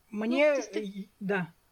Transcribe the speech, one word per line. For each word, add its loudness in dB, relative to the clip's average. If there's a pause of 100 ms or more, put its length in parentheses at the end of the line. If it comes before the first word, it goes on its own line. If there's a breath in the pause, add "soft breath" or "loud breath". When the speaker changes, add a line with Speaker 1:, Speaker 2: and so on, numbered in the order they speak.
(120)
Speaker 1:
Мне, 2
Speaker 2:
Ну, 4
то 0
есть -10
ты -6 (220)
Speaker 1:
э, -12 (140)
да, -2 (240)